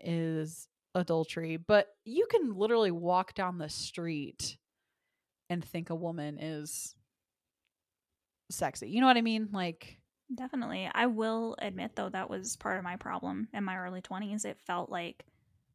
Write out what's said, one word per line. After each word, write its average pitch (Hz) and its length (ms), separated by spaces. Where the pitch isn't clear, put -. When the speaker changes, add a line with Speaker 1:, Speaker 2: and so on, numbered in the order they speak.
Speaker 1:
is 165 640
adultery, 165 640
but 202 300
you 311 260
can 294 240
literally 214 360
walk 175 440
down 180 240
the 156 100
street - 880
and 175 140
think 170 260
a 165 40
woman 165 460
is 156 560
sexy. 139 380
You 208 120
know 262 60
what 254 100
I 233 60
mean? 220 300
Like, 180 460
Speaker 2:
Definitely. 240 600
I 240 120
will 226 520
admit, 185 380
though, 202 140
that 190 180
was 190 300
part 196 180
of 185 80
my 180 120
problem 185 580
in 202 100
my 185 140
early 180 240
twenties. 208 420
It 208 160
felt 175 300
like 175 340